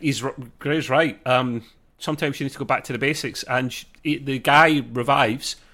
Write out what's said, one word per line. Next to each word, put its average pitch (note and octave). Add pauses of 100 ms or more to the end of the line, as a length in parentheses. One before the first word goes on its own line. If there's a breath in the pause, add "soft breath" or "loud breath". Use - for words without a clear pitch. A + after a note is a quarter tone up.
he's C3+
r-, C3+ (240)
Gray's C#3+
right. C#3+
Um, B2+ (360 loud breath)
sometimes D3+
you D3
need C3+
to -
go C3+
back B2
to -
the A#2+
basics, C#3
and B2+
sh-, - (180)
he, D3
the C3+
guy D3
revives, B2 (200 soft breath)